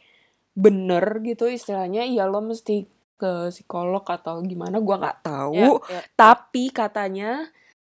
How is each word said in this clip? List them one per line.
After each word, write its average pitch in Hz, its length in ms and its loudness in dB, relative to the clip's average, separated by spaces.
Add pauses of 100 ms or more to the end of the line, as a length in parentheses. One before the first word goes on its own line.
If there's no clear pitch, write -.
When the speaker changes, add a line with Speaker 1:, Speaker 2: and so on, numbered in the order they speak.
(540)
Speaker 1:
bener 190 480 4 (240)
gitu 233 240 -2
istilahnya, 208 560 -6
ya 240 240 -2
lo 202 80 -4
mesti 214 480 -6 (300)
ke 175 320 -6
psikolog 180 560 -6
atau 170 400 -8
gimana, 180 320 -8
gua 196 240 -2
nggak - 240 -6
tahu. 143 320 -6
Speaker 2:
Iya, 214 160 6
iya, - 160 -2
iya. 180 120 -8 (200)
Speaker 1:
Tapi 240 480 6
katanya 214 800 -6 (400)